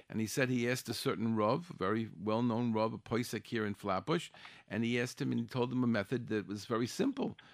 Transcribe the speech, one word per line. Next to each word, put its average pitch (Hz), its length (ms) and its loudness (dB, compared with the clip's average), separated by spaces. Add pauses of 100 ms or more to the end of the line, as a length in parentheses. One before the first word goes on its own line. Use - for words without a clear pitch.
and 107 120 -4
he 110 80 0
said 131 220 2
he 120 200 2
asked 127 180 -2
a 120 60 -2
certain 113 420 0
Rav, 117 360 2
a - 60 -14
very 107 320 0 (120)
well-known 117 520 2
Rav, 110 200 2
a 104 60 -8
posek 117 480 -2
here 113 180 0
in 101 80 0
Flatbush, 104 560 0 (380)
and 113 160 -2
he 120 160 2
asked 123 200 -2
him, 131 120 0
and 117 80 2
he 117 80 -2
told 127 240 0
him 127 120 2
a 120 40 4
method 117 400 0
that 104 200 0
was 101 180 -6
very 117 200 2
simple, - 520 -2 (160)